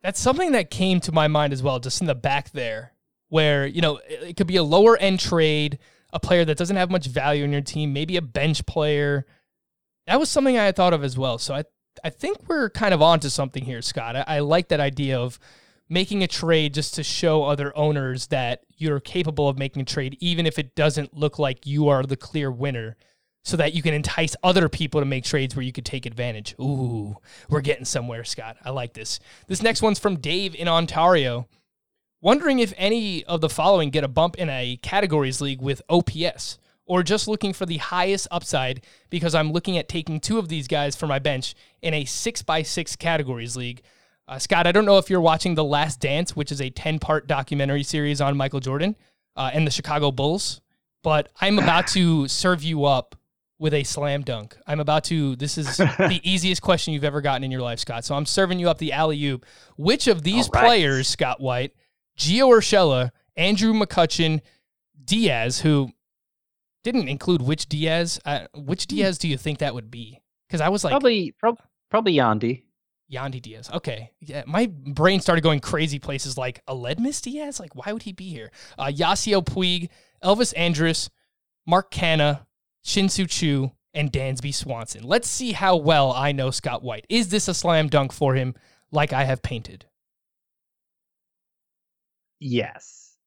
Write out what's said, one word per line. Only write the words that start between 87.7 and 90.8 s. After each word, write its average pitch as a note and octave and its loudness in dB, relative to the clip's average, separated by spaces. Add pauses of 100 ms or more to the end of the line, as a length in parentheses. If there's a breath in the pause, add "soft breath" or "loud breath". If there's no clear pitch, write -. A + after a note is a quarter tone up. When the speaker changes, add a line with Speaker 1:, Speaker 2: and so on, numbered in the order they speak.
Speaker 1:
dunk C3+ 2
for C3+ 2
him B2+ -2 (380 soft breath)
like D3+ 0
I C#3 0
have C3 -2
painted? - -10 (2500)